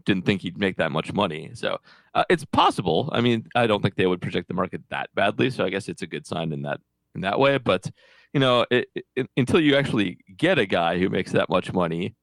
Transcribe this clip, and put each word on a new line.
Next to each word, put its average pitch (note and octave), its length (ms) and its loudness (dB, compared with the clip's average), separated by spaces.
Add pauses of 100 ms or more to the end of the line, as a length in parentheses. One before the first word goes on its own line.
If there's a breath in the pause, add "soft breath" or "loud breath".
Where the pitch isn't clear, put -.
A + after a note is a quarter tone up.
didn't F#2 220 0
think G2 160 2
he'd F2 160 -8
make F#2+ 200 -2
that D#2+ 120 0
much D#2 220 -4
money. D#2+ 420 -4
So, - 240 -4 (360 soft breath)
uh, D#3+ 140 2
it's E3 160 2
possible. B2+ 680 0
I A#2 80 0
mean, A#2 340 2
I A#2+ 140 2
don't G#2 140 2
think G#2 120 0
they F#2 140 2
would F2+ 120 0
project F2+ 280 -6
the F2+ 60 -6
market F2+ 360 -4
that C#2 240 -8
badly. G#2+ 360 0
So A2 140 -2
I F#2 60 -2
guess F#2+ 180 -6
it's E2+ 140 -10
a E2+ 60 -10
good D2+ 180 -10
sign E2 260 -4
in C#2+ 100 -6
that, C#2+ 180 -6 (340)
in D#2+ 60 -10
that F#2+ 180 -2
way. C#3 200 2
But, G2+ 300 -2 (440 soft breath)
you D3 80 2
know, B2 300 4
it, B2 180 2 (260)
it, C3 240 -4
until C3+ 220 4
you D3 160 4
actually A#2 420 0 (180)
get F3 220 2
a A2 80 2
guy F2+ 320 2
who F#2 100 2
makes F#2 240 -4
that - 160 2
much F2+ 240 0
money, F2+ 500 -2